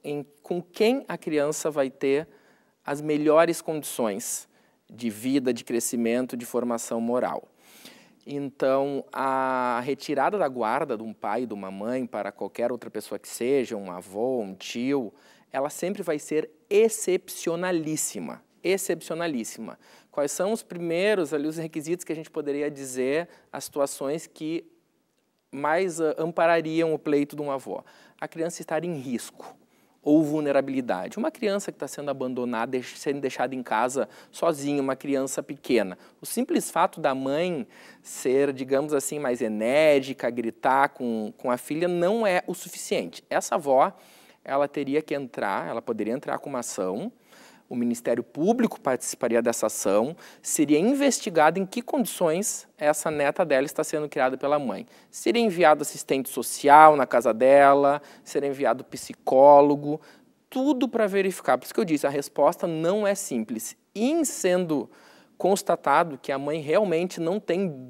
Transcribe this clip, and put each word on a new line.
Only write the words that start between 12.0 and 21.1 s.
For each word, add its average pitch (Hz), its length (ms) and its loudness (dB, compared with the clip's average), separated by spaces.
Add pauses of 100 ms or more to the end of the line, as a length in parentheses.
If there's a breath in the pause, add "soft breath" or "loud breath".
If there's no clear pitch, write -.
para 101 260 -6
qualquer 117 400 -4
outra 117 200 -8
pessoa 104 260 -8
que - 100 -14
seja, 120 480 -2
um 98 160 -10
avô, 104 480 -4
um 98 140 -8
tio, 123 600 -4 (380 soft breath)
ela 139 180 -4
sempre 190 340 -8
vai 156 160 -4
ser 151 300 -4 (200)
excepcionalíssima, 175 1700 -2 (200)
excepcionalíssima. 165 1120 -4 (340 soft breath)
Quais 147 200 -2
são 196 220 -2
os 226 100 -6
primeiros 175 680 -2